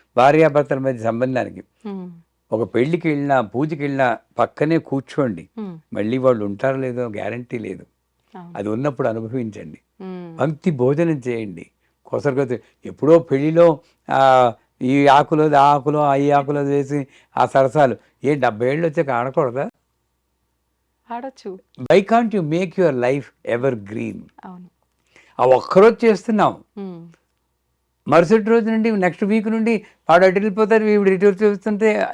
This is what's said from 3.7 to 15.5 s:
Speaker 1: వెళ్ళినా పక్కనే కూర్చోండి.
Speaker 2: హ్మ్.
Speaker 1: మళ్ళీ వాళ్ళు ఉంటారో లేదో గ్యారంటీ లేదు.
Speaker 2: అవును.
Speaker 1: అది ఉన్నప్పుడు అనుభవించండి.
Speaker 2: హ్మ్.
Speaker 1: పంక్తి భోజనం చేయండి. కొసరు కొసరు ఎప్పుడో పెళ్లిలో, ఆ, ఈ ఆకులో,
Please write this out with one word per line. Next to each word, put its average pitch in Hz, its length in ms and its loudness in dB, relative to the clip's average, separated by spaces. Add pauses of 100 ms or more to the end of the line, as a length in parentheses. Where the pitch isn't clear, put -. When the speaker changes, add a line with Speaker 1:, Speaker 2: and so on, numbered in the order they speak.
Speaker 1:
వెళ్ళినా 135 360 -2 (220)
పక్కనే 151 380 0
కూర్చోండి. 131 800 -4
Speaker 2:
హ్మ్. 185 220 -12 (140)
Speaker 1:
మళ్ళీ 110 240 -4
వాళ్ళు 127 280 0
ఉంటారో 117 320 -4
లేదో 123 300 -6
గ్యారంటీ 113 520 -10
లేదు. 101 260 -12 (520)
Speaker 2:
అవును. 175 200 -20
Speaker 1:
అది 104 120 -6
ఉన్నప్పుడు 139 380 -4
అనుభవించండి. 110 720 -10 (220)
Speaker 2:
హ్మ్. 180 380 -14
Speaker 1:
పంక్తి 147 320 -4
భోజనం 143 560 -2
చేయండి. 110 420 -10 (360)
కొసరు 127 300 -4
కొసరు 123 240 -4 (260)
ఎప్పుడో 139 340 4
పెళ్లిలో, 160 600 2 (320)
ఆ, 131 420 4 (280)
ఈ 139 260 2
ఆకులో, 147 500 4